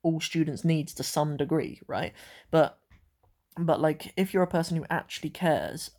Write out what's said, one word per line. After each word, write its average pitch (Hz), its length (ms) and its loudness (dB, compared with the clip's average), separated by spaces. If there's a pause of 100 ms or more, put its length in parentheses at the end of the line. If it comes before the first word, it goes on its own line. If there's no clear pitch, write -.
all 165 160 2
students' 160 440 -2
needs 160 300 2
to - 80 -8
some 151 340 0
degree, 143 520 -2
right? - 240 -4 (400)
But, 160 260 4 (800)
but, 165 220 2
like, 151 360 -2
if 190 160 0
you're 185 120 4
a - 20 -4
person 170 300 0
who 160 120 -4
actually - 420 -6
cares 151 680 0